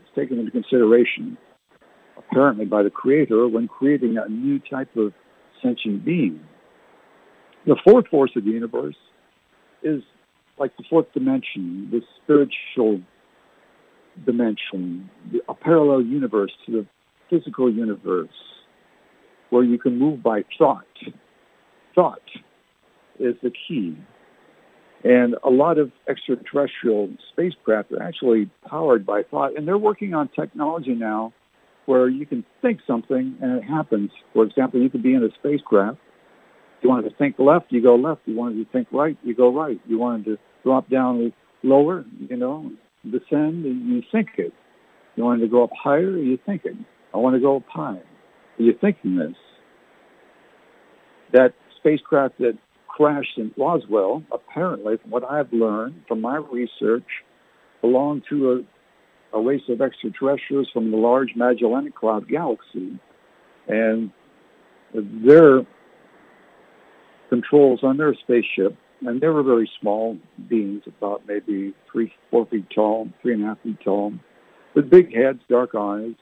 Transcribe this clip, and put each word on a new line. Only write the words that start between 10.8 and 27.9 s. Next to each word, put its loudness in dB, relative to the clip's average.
fourth 2
dimension, -4
the -2
spiritual 0
dimension, -4
the, -4
a -8
parallel 2
universe -2
to -12
the -4
physical 0
universe, -4
where 4
you 2
can -2
move 0
by 0
thought. 2
Thought 2
is -2
the -4
key. -6
And 4
a 2
lot 4
of 0
extraterrestrial -2
spacecraft -2